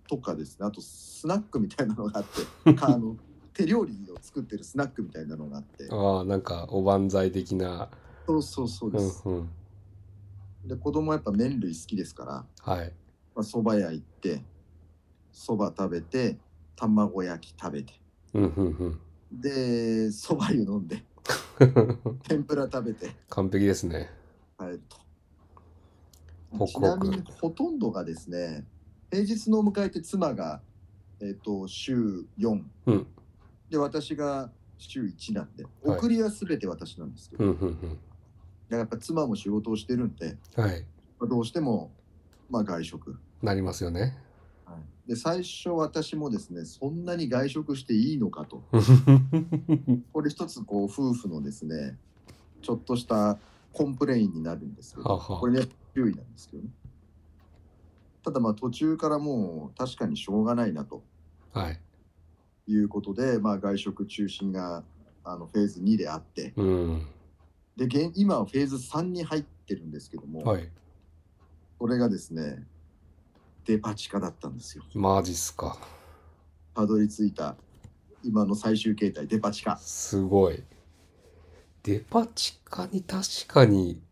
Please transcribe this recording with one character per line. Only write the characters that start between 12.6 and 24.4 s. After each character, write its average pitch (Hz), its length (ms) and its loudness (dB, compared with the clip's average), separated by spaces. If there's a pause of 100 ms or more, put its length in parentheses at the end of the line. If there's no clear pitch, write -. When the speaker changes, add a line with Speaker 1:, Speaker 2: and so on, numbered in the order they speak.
Speaker 2:
は 87 100 -4
い。 85 100 -8 (420)
Speaker 1:
ま 110 80 -4
あ、 - 20 -6
蕎 117 180 -4
麦 107 180 4
屋 82 120 -2
行 76 100 -8
っ - 20 -20
て、 76 380 -6 (880)
蕎 - 240 -6
麦 101 200 0
食 95 140 -2
べ 85 100 -4
て、 120 380 -2 (380)
卵 104 460 4
焼 87 320 -8
き - 60 -20
食 85 120 -6
べ 71 100 -6
て。 - 100 -16 (420)
Speaker 2:
う 107 60 4
ん 98 40 6
う 87 180 2
ん 95 40 4
う 85 200 -2
ん。 80 140 -6 (320)
Speaker 1:
で、 120 760 0
蕎 107 280 -2
麦 120 200 2
湯 117 60 4
飲 101 160 -2
ん 87 100 -6
で。 - 160 -8 (540)
Speaker 2:
<laughs> 123 680 6
Speaker 1:
天 151 160 2
ぷ 147 140 -4
ら 139 80 0
食 127 180 -4
べ 110 120 -4
て。 - 200 -12 (140)
Speaker 2:
完 95 220 0
璧 98 140 4
で 98 100 6
す 90 120 -2
ね。 82 240 -4 (480)